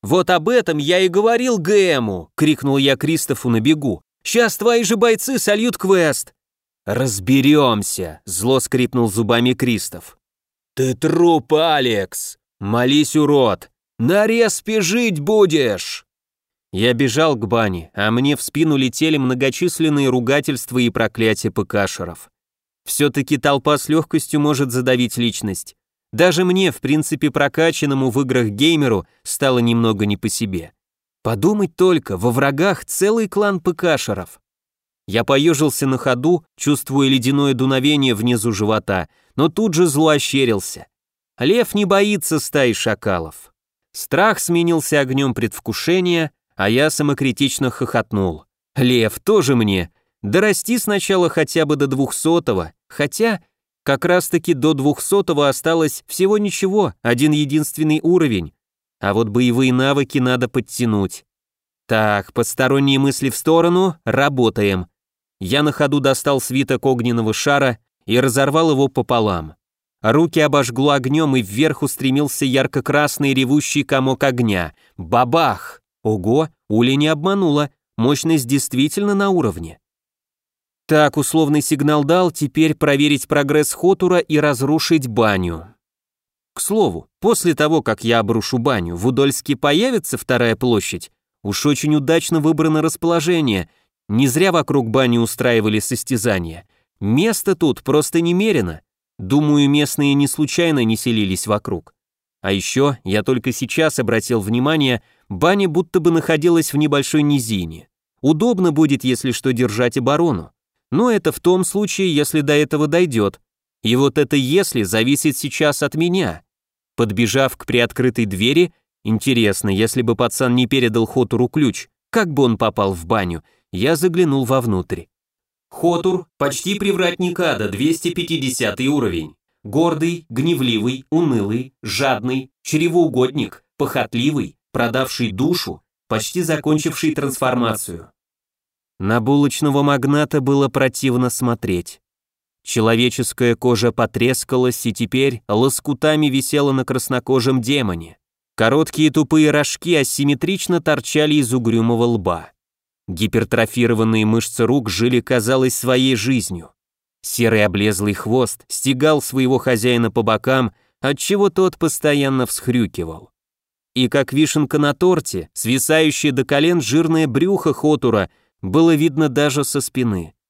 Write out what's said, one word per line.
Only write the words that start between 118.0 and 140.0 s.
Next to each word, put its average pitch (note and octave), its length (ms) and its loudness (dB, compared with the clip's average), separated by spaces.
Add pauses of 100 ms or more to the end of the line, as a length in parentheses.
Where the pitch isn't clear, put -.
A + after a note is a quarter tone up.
двери, A#2+ 480 0 (300)
интересно, G#2+ 640 0
если A2 320 0
бы A2+ 140 0
пацан B2 380 0
не B2+ 120 2
передал A#2 400 2
Хотуру A#2+ 420 0
ключ, C#3+ 400 -2 (220)
как G3 220 0
бы C#3 100 2
он A2+ 160 2
попал G2+ 340 0
в E2 140 -8
баню, F2+ 360 -2 (300)
я B2 240 0
заглянул D#3+ 480 0
вовнутрь. A2 600 -2 (640)
Хотур, F3 560 -2 (100)
почти D#3 420 -4
привратник F3+ 640 -2
ада, C3 280 -2
двести D3+ 420 -2
пятидесятый C3 800 -4
уровень. F2 480 -2 (260)
Гордый, E3 640 -2
гневливый, C3 800 -2
унылый, B2+ 720 -2
жадный, B2+ 680 -4 (120)
чревоугодник, D#3 1000 0 (120)
похотливый, C#3 800 -2 (160)
продавший A#2 580 -2
душу, C#3+ 520 -4 (260)
почти A2 340 -4
закончивший D#3 720 -2
трансформацию. B2 960 -4 (880)
На G#2+ 220 0
булочного C#3+ 640 2
магната C#3+ 580 0